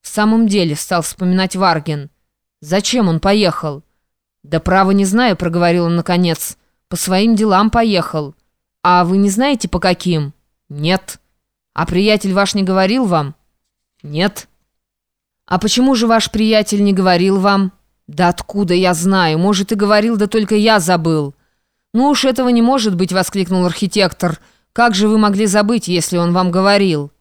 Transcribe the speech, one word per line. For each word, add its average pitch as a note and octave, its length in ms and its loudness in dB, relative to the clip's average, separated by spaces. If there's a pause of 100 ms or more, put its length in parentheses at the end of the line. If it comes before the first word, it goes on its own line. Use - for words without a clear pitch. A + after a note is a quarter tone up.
В - 60 -18
самом A3 380 2
деле, F3 300 0
стал E3+ 260 -4
вспоминать F#3 540 -2
Варгин. D#3+ 540 -2 (500)
«Зачем G3+ 480 0
он D#3+ 100 0
поехал?» E3+ 640 -2 (600)
«Да D#3 160 -4
право F#3+ 320 2
не G3 120 2
знаю», G#3 320 0
проговорил F3 480 0
он E3+ 120 -2
наконец. F3 600 -2 (320)
«По F3+ 80 -8
своим G3 380 0
делам G#3+ 360 2
поехал». F3 640 -2 (480)
«А F3+ 220 4
вы F#3 140 2
не G3+ 120 2
знаете, A#3+ 380 -2
по F3 120 -4
каким?» F3 520 -2 (360)
«Нет». D#3 500 -4 (560)
«А D#3 120 -2
приятель G3+ 460 0
ваш G3 220 0
не G3 80 -2
говорил F#3+ 420 0
вам?» D3+ 300 -2 (680)
«Нет». D#3 460 -4 (1000)
«А F3+ 120 -4
почему B3+ 360 0
же A#3 120 0
ваш A3+ 240 0
приятель G#3+ 520 0
не G3+ 100 2
говорил F#3 480 2
вам?» G3 320 0 (340)
«Да E3 220 0
откуда F3+ 460 -2
я F3+ 200 2
знаю? F3 440 0
Может, F#3+ 340 0
и - 20 0
говорил, G#3 420 0
да G3+ 120 0
только A3 260 0
я G#3+ 260 4
забыл». D#3+ 540 0 (580)
«Ну C4 160 2
уж C#4 160 0
этого B3+ 240 0
не A#3 140 4
может A#3 320 2
быть», F3+ 180 -2
воскликнул F#3 540 0
архитектор. F3+ 720 -2 (320)
«Как A#3 220 2
же G#3 140 0
вы A3 100 2
могли G#3 280 2
забыть, G#3 420 0
если F3 280 -2
он F3 160 0
вам F3+ 180 0
говорил?» F#3+ 720 0